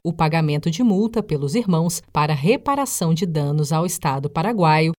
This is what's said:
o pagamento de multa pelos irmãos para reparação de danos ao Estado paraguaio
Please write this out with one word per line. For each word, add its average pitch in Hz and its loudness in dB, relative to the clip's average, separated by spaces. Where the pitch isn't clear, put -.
o 170 -2
pagamento 156 0
de 160 -2
multa 220 2
pelos 147 -2
irmãos 175 0
para 151 0
reparação 202 0
de 175 0
danos 151 0
ao 160 0
Estado 139 -2
paraguaio 165 2